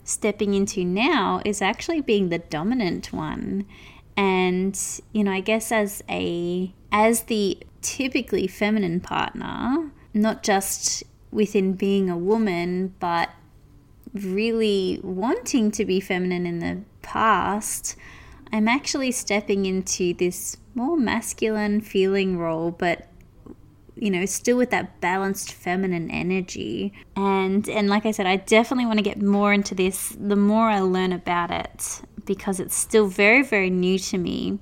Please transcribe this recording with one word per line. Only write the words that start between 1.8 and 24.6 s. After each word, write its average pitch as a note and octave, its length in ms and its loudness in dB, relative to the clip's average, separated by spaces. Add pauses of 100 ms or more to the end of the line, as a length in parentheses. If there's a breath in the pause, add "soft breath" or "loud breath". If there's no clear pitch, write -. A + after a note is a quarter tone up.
being G#3 260 2
the E3+ 120 0
dominant F3 760 -2
one. F#3+ 520 -4 (520 loud breath)
And, F#3 600 2 (360)
you G#3+ 100 2
know, G3+ 80 2
I F#3+ 80 -2
guess A3 320 0
as G#3 380 0
a, F3 640 -2 (180)
as A3+ 320 4
the G#3 360 0 (220)
typically A#3+ 640 -2
feminine G3 520 0
partner, - 920 -4 (220 loud breath)
not G#3+ 300 0
just - 640 -2 (260)
within G3+ 400 2
being G3 380 2
a F3 80 -2
woman, F#3 840 0
but E3+ 300 0 (840)
really G3+ 920 0
wanting G#3+ 680 0
to G#3+ 140 -2
be F#3 160 0
feminine F3+ 440 -2
in E3+ 140 -4
the F3 220 -4 (200)
past, - 920 0 (540 loud breath)
I'm A3 200 2
actually C4 420 0
stepping G3+ 540 0
into F#3 480 -2
this - 420 -2 (180)
more C4 220 0
masculine G#3+ 880 0
feeling F#3+ 560 2
role, E3 340 -2
but, - 380 -2 (840)
you G#3+ 140 -2
know, F#3 160 0
still A#3+ 300 2
with B3 140 2